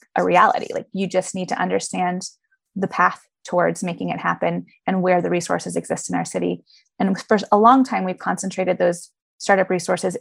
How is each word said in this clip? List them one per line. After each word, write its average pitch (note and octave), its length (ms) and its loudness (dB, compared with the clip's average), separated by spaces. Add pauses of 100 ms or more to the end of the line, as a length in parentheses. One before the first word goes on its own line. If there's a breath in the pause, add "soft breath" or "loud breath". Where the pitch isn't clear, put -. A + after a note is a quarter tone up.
(160)
a F3+ 80 2
reality. F3+ 480 4
Like, - 200 -6
you F#3+ 140 -2
just F#3 280 -2
need F#3 140 -6
to - 120 -6
understand F#3 600 -2 (540)
the F#3+ 120 -2
path - 380 0 (180)
towards E3+ 380 0
making F3 280 -4
it E3+ 100 -6
happen F3 460 -2 (200 soft breath)
and F#3 160 0
where F3+ 200 4
the F3 80 -2
resources F3 460 -2
exist E3+ 340 -6
in F3+ 60 -4
our E3+ 100 -4
city. F3 360 -4 (360 soft breath)
And G3 240 0
for F#3 160 2 (120)
a G#3 80 6
long B3+ 260 8
time, F#3+ 200 -4
we've F#3 140 -4
concentrated F#3 600 -4
those F3 320 0 (280)
startup F#3+ 320 2
resources F#3 500 -2